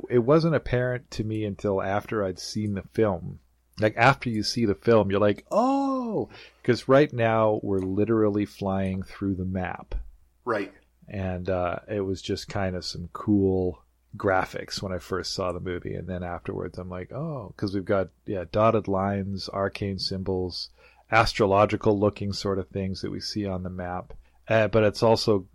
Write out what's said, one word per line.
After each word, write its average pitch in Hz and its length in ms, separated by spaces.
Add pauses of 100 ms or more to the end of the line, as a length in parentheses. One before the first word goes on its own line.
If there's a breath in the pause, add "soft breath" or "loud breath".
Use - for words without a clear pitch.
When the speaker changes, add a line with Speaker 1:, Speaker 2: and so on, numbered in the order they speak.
Speaker 1:
it 120 120
wasn't 156 340
apparent 123 580
to 110 120
me 107 200
until 98 380
after 101 420
I'd 92 140
seen 107 340
the 92 120 (100)
film. 92 440 (400)
Like, 107 200
after 127 320
you 107 140
see 120 200
the 101 100
film, 107 360
you're 101 100
like, 104 300
"Oh," 247 800 (340 loud breath)
'cause - 240
right 139 240
now 113 500
we're 101 180
literally 104 680
flying 95 560
through 98 320
the 92 100
map. 92 500 (520)
Speaker 2:
Right. 104 260 (340)
Speaker 1:
And, 92 440
uh, 90 360
it 104 140
was 95 220
just - 260
kind 95 260
of 87 100
some 85 280
cool 95 720 (320)
graphics - 680
when 98 80
I 90 80
first 87 360
saw 92 180
the 90 80
movie, 90 340
and 90 140
then 90 160
afterwards 90 540
I'm 92 100
like, 90 240
"Oh," 135 440
'cause 101 180
we've 98 100
got, 95 240 (180)
yeah, 95 240
dotted 107 380
lines, 98 640
arcane 98 480
symbols, 92 720 (420 soft breath)
astrological 107 840
looking 101 340
sort 98 260
of 92 100
things 95 340
that 98 100
we 98 80
see 104 260
on 92 160
the 90 80
map. 90 440 (340)
Uh, 110 180
but 107 160
it's 104 200
also 110 520